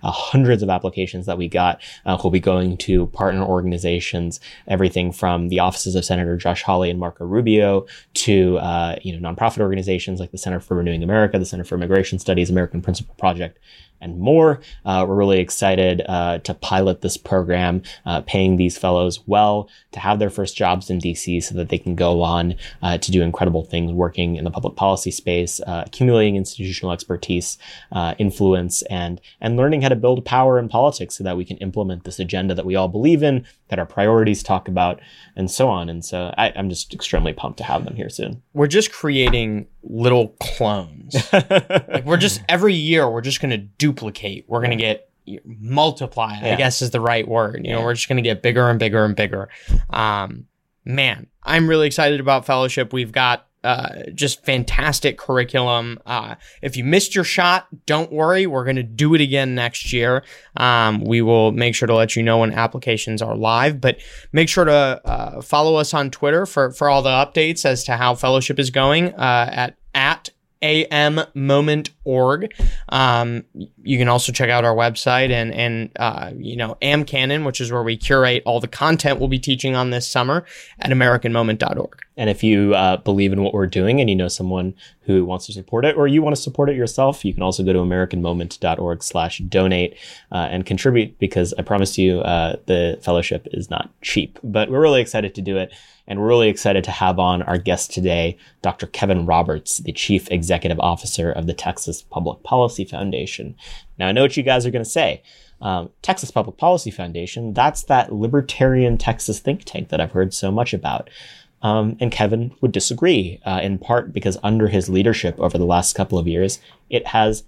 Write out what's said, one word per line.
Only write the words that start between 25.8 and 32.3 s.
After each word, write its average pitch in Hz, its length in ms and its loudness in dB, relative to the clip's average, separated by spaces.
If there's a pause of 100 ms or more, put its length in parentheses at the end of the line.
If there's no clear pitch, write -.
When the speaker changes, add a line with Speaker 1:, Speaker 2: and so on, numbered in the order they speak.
Speaker 1:
accumulating 113 500 2
institutional 95 560 -6
expertise, 87 680 -6 (320)
uh, 85 260 -4
influence, 92 680 2
and, 87 380 -8 (180)
and 117 160 -2
learning 139 280 2
how 135 60 2
to 127 60 4
build 123 300 0
power 127 320 4
in 120 100 0
politics 117 480 0
so - 80 -10
that 90 140 -4
we 90 80 -6
can - 120 -12
implement 95 460 -6
this - 160 -14
agenda 92 360 -2